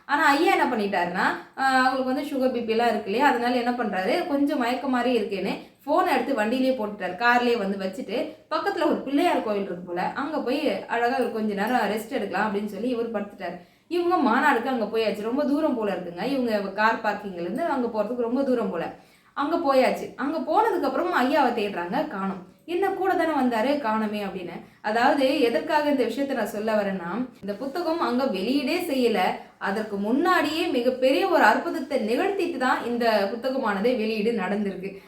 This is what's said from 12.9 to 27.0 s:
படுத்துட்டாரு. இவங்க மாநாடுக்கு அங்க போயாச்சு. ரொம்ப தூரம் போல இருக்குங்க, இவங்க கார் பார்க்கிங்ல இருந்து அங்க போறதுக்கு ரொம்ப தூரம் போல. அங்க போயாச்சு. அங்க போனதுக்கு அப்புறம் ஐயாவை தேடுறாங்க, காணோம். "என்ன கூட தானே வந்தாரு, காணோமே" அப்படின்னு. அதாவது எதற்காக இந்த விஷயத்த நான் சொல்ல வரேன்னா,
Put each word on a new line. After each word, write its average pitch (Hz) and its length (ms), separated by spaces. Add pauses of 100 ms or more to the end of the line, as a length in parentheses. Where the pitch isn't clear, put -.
படுத்துட்டாரு. 196 460 (300)
இவங்க 349 420
மாநாடுக்கு 254 380
அங்க 247 160
போயாச்சு. 208 380
ரொம்ப 254 220
தூரம் 285 300
போல 214 180
இருக்குங்க, 175 320
இவங்க 240 340
கார் 214 440
பார்க்கிங்ல 196 380
இருந்து 185 240
அங்க 269 220
போறதுக்கு 214 360
ரொம்ப 247 200
தூரம் 233 280
போல. 160 240 (400)
அங்க 302 220
போயாச்சு. 262 600
அங்க 294 220
போனதுக்கு 349 440
அப்புறம் 330 320
ஐயாவை 262 440
தேடுறாங்க, 202 500
காணோம். 190 380 (200)
"என்ன 359 220
கூட 370 260
தானே 320 160
வந்தாரு, 254 440
காணோமே" 214 480
அப்படின்னு. 180 300 (300)
அதாவது 269 580
எதற்காக 294 500
இந்த 254 140
விஷயத்த 269 300
நான் 226 120
சொல்ல 214 280
வரேன்னா, 196 540 (120)